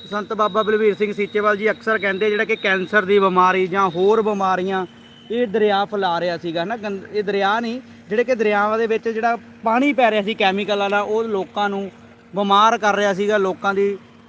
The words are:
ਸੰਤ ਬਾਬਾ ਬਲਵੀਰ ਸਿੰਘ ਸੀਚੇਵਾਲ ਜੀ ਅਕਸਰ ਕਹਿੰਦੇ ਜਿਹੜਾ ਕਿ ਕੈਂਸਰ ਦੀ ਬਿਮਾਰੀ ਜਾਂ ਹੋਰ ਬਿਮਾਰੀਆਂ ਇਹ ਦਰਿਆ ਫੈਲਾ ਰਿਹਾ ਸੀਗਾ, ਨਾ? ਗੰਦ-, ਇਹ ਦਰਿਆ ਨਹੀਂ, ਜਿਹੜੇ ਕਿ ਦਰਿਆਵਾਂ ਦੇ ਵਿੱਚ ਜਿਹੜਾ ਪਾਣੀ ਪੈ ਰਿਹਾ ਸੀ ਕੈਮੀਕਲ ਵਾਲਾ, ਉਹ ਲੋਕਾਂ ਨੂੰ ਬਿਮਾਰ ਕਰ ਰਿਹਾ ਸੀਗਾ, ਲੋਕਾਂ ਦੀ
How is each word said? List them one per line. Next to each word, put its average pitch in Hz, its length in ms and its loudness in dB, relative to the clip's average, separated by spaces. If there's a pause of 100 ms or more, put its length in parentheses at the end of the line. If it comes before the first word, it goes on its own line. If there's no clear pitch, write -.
ਸੰਤ 208 240 -6
ਬਾਬਾ 208 300 0
ਬਲਵੀਰ 214 320 2
ਸਿੰਘ 208 180 -2
ਸੀਚੇਵਾਲ 208 440 0
ਜੀ 214 140 0
ਅਕਸਰ 220 260 -2
ਕਹਿੰਦੇ 196 320 -2
ਜਿਹੜਾ 208 160 0
ਕਿ 220 100 -2
ਕੈਂਸਰ 196 500 0
ਦੀ 202 140 4
ਬਿਮਾਰੀ 185 480 4
ਜਾਂ 190 220 0
ਹੋਰ 196 320 2
ਬਿਮਾਰੀਆਂ 190 640 -2 (460)
ਇਹ 240 160 0
ਦਰਿਆ 202 380 2
ਫੈਲਾ 196 340 -2
ਰਿਹਾ 170 180 -2
ਸੀਗਾ, 170 260 -4
ਨਾ? 220 140 -6
ਗੰਦ-, 202 360 -8
ਇਹ 208 100 -2
ਦਰਿਆ 202 360 0
ਨਹੀਂ, 233 200 -6 (300)
ਜਿਹੜੇ 226 140 0
ਕਿ 254 120 0
ਦਰਿਆਵਾਂ 208 420 2
ਦੇ 226 100 0
ਵਿੱਚ 220 220 -2
ਜਿਹੜਾ 226 280 -2 (260)
ਪਾਣੀ 247 300 2
ਪੈ 226 180 4
ਰਿਹਾ 214 120 0
ਸੀ 220 100 -2
ਕੈਮੀਕਲ 202 460 0
ਵਾਲਾ, 202 220 0
ਉਹ 214 220 -2
ਲੋਕਾਂ 202 460 -4
ਨੂੰ 196 200 -6 (460)
ਬਿਮਾਰ 208 420 4
ਕਰ 208 180 2
ਰਿਹਾ 202 180 2
ਸੀਗਾ, 202 240 0
ਲੋਕਾਂ 196 360 -2
ਦੀ 202 240 0 (320)